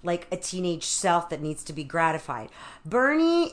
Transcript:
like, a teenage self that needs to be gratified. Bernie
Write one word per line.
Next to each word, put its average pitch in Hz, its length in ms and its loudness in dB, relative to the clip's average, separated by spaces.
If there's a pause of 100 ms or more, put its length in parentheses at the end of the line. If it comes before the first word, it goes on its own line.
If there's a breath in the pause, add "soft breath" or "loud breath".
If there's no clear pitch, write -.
like, 175 260 -2
a 180 60 -2
teenage 175 480 -2
self 170 460 2
that 147 120 -4
needs 151 220 -6
to 160 80 -10
be 151 100 -8
gratified. 147 680 -2 (340 loud breath)
Bernie 311 680 4